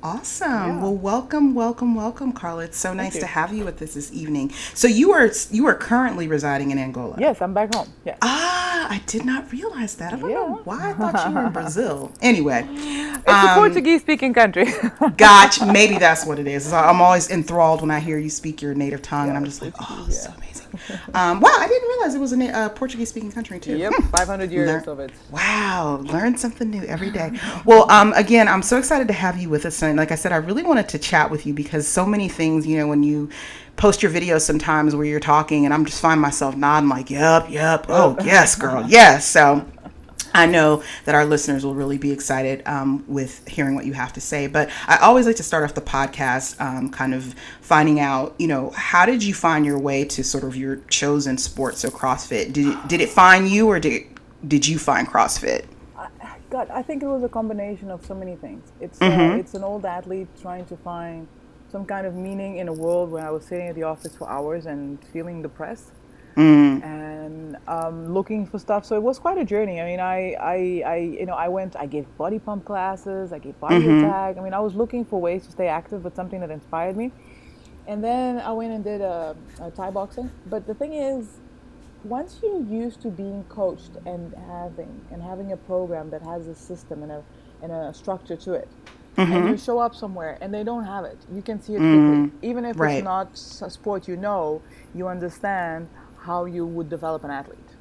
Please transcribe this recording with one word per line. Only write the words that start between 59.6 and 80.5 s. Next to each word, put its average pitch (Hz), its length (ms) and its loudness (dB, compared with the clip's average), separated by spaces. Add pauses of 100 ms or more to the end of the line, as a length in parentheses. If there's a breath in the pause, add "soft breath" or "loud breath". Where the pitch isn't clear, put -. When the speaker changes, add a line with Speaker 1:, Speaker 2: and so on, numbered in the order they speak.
Speaker 2:
old 202 220 -8
athlete 185 440 -10 (120)
trying 180 240 -14
to 175 120 -18
find 170 500 -14 (440)
some 196 140 -12
kind 196 220 -8
of 180 80 -10
meaning 196 420 -10
in 175 120 -8
a 165 40 -8
world 170 380 -2
where 160 120 -10
I 156 60 -10
was 156 160 -8
sitting 175 220 -10
at 170 80 -12
the 160 80 -8
office 160 320 -10
for - 120 -14
hours 151 380 -8
and 143 320 -12 (160)
feeling 165 300 -12
depressed. - 480 -14 (440 soft breath)
Speaker 1:
Mm. 147 480 6
Speaker 2:
And, 156 720 -14 (100)
um, 165 440 -8
looking 190 360 -6
for - 100 -12
stuff. 208 280 -4
So 220 100 -4
it 214 80 -2
was 254 160 -4
quite 381 180 -4
a 311 80 -2
journey. 196 340 -4
I 170 60 -6
mean, 180 140 -6
I, 185 340 -4
I, 180 500 -4 (100)
I, - 20 -4 (240)
you 180 80 -6
know, 180 80 -8
I 165 120 -4
went, 185 280 -6
I 147 100 -10
gave 143 200 -8 (120)
body 196 220 -6
pump 208 260 -12
classes, 190 640 -8
I 156 60 -14
gave - 220 -18
body 160 160 0
Speaker 1:
Mm-hmm. 151 300 4
Speaker 2:
attack. 190 320 -2
I 185 40 -14
mean, 190 120 -10
I 196 60 -4
was 214 140 -4
looking 233 320 -4
for 196 160 -6
ways 175 240 -4
to - 60 -20
stay 180 160 -6
active, 170 340 -8
but 175 140 -12
something 185 240 -12
that 170 100 -12
inspired 165 480 -8
me. 240 140 -8 (760 soft breath)
And 208 160 -8
then 247 360 -4
I 220 120 -8
went 226 220 -8
and 214 100 -10
did, 208 180 -8
uh, 170 340 -6 (260)
uh, 170 100 -14
Thai 190 200 -10
boxing. 202 400 -10 (160)
But 190 180 -8